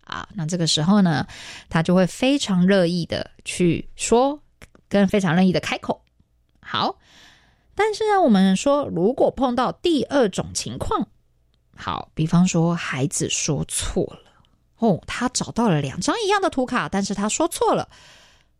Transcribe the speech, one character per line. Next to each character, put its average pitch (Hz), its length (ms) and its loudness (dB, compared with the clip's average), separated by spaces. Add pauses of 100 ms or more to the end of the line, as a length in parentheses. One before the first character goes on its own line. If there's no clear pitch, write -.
啊， - 300 -12
那 185 100 -6
这 170 140 -2
个 165 80 0
时 160 160 0
候 196 180 6
呢， 165 260 2 (440)
他 165 120 2
就 175 120 2
会 185 120 4
非 269 320 0
常 180 280 2
乐 190 200 4
意 170 200 -2
的 - 240 -6 (120)
去 - 540 -2
说， 269 420 2 (480)
跟 202 220 4
非 208 100 0
常 185 160 0
乐 185 80 4
意 185 80 4
的 156 100 2
开 - 180 -4
口。 - 240 -8 (580)
好， 202 380 -4 (760)
但 427 200 0
是 440 160 -4
呢， 403 100 4
我 330 80 6
们 190 260 6
说 285 340 0
如 185 260 0
果 254 160 2
碰 247 260 -2
到 233 160 0
第 320 320 0
二 262 240 0
种 87 240 -8
情 - 240 -8
况， 370 320 -4 (680)
好， - 380 -8
比 156 140 -2
方 175 200 4
说 170 280 0
孩 139 320 -4
子 - 240 -4
说 151 360 -4
错 - 380 -4
了， - 260 -14 (460)
哦， 202 300 0
他 - 240 -6
找 - 220 -6
到 226 180 0
了 151 100 2
两 139 180 -8
张 277 240 -2
一 403 60 -2
样 403 140 2
的 339 80 0
图 254 160 -2
卡， 214 200 -4
但 196 160 -2
是 202 120 -4
他 202 120 -4
说 311 220 0
错 403 260 0
了， 165 140 -2 (720)